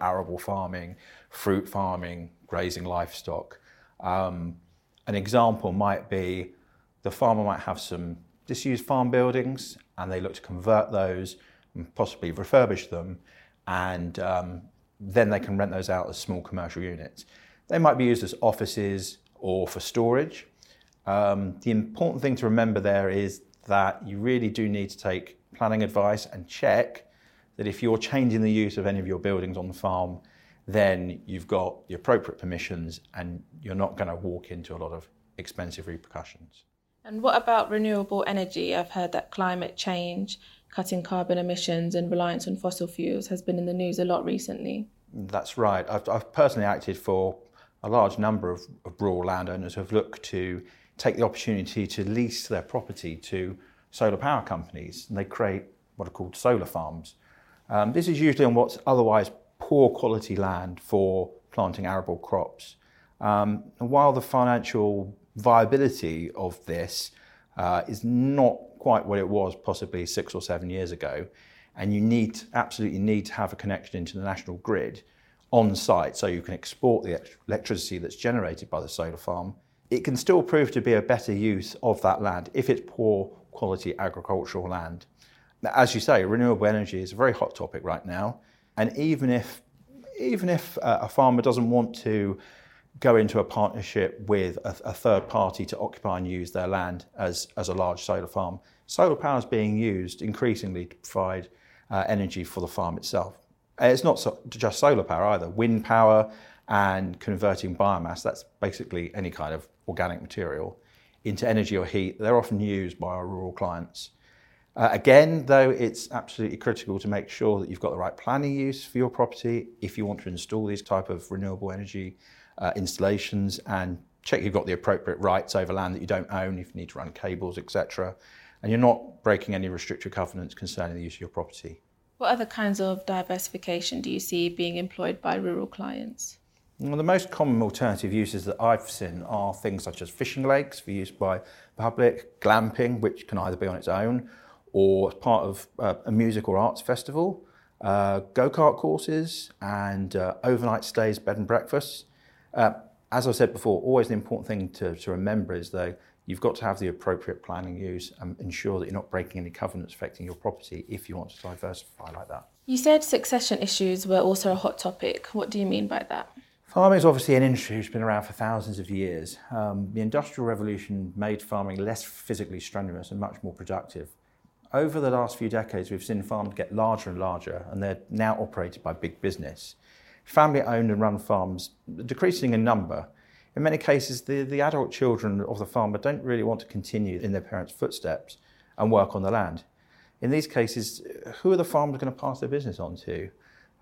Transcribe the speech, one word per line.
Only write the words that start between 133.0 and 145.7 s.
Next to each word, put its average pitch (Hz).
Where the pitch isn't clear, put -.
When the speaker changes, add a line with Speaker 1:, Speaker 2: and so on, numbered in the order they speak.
Speaker 2:
diversification 185
do -
you 190
see 175
being 170
employed 180
by 170
rural 185
clients? -
Speaker 1:
Well, 143
the 156
most 185
common 127
alternative 107
uses 101
that 98
I've 117
seen 87
are 101
things 98
such 90
as 87
fishing 131
lakes 139
for -
use 95
by 92
the -
public, 120
glamping, 110
which -
can 101
either 92
be 98
on 90
its 87
own 113
or 98
as -
part 113
of, 98